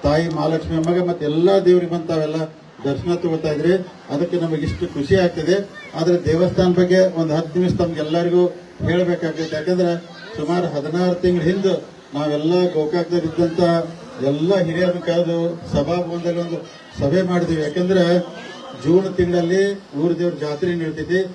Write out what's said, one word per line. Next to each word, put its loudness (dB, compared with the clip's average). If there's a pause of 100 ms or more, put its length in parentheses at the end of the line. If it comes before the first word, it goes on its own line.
ತಾಯಿ 2 (100)
ಮಹಾಲಕ್ಷ್ಮಿ -2
ಅಮ್ಮಗ 2 (100)
ಮತ್ತೆ -2
ಎಲ್ಲಾ 4
ದೇವ್ರಿಗೆ 4
ಬಂದ್ -4
ತಾವೆಲ್ಲ -2 (480)
ದರ್ಶನ -2
ತಗೋತಾ -2
ಇದ್ರಿ. 2 (360)
ಅದಕ್ಕೆ -2
ನಮಗೆ -2
ಇಷ್ಟು -4
ಖುಷಿ 2
ಆಗ್ತದೆ. 2 (400)
ಆದ್ರೆ 2
ದೇವಸ್ಥಾನ 2
ಬಗ್ಗೆ 4 (200)
ಒಂದ್ 0
ಹತ್ತು -2
ನಿಮಿಷ 2
ತಮ್ಗೆಲ್ಲರಿಗೂ 2 (440)
ಹೇಳ್ಬೇಕಾಗ್ತದೆ. 0
ಯಾಕಂದ್ರೆ 0 (460)
ಸುಮಾರು -2
ಹದಿನಾರು 0
ತಿಂಗಳ 2
ಹಿಂದೆ 2 (400)
ನಾವೆಲ್ಲ 0 (200)
ಗೋಕಾಕದಲ್ಲಿ 0
ಇದ್ದಂತ 0 (640)
ಎಲ್ಲ 0
ಹಿರಿಯರನ್ನ 0
ಕರೆದು 0 (360)
ಸಭಾಭವನದಲ್ಲಿ -2
ಒಂದು -6 (400)
ಸಭೆ 2
ಮಾಡಿದ್ವಿ. 0
ಯಾಕಂದ್ರೆ 2 (800)
ಜೂನ್ 4 (100)
ತಿಂಗಳಲ್ಲಿ 2 (360)
ಊರ 2 (100)
ದೇವ್ರ 0
ಜಾತ್ರೆ -4
ನಡೀತೈತಿ. -2 (140)